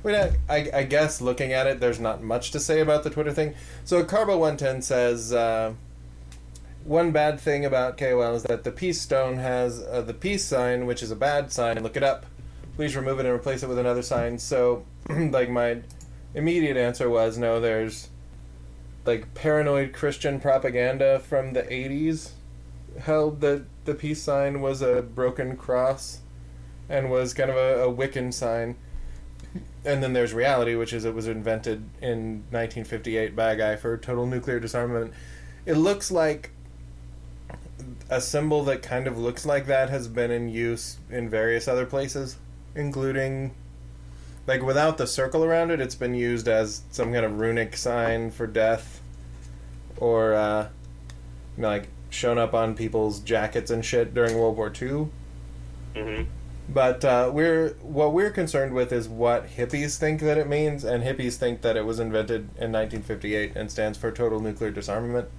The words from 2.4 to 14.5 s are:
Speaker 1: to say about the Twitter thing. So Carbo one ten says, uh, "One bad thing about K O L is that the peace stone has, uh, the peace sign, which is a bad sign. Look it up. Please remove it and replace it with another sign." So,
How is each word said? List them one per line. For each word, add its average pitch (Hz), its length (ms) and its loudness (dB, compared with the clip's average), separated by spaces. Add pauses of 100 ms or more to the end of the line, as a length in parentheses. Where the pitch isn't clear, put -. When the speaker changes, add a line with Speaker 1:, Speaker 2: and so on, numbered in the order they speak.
Speaker 1:
to 151 80 -4
say 160 200 4
about 151 240 4
the 156 60 0
Twitter 151 220 0
thing. 151 220 0 (320)
So 175 180 4
Carbo 196 340 4
one 156 200 4
ten 131 240 0
says, 120 520 2
uh, 113 400 2 (1120)
"One 165 260 4
bad 151 280 4
thing 143 260 0
about 127 320 2
K 127 160 2
O 123 80 6
L 117 140 2
is 113 80 -2
that 117 200 0
the 120 80 -2
peace 175 300 -2
stone 131 360 2
has, 123 460 0
uh, 123 180 -2
the 113 140 -6
peace 196 280 -2
sign, 123 440 2
which 123 160 -2
is 110 80 -6
a 113 40 -4
bad 143 360 2
sign. 117 320 0
Look 113 140 -4
it 139 60 2
up. 135 220 2 (500)
Please 147 200 -2
remove 135 240 -2
it 131 80 0
and 123 60 4
replace 131 300 -2
it 131 60 -4
with 123 100 0
another 123 220 2
sign." 120 380 -2
So, 123 440 2 (120)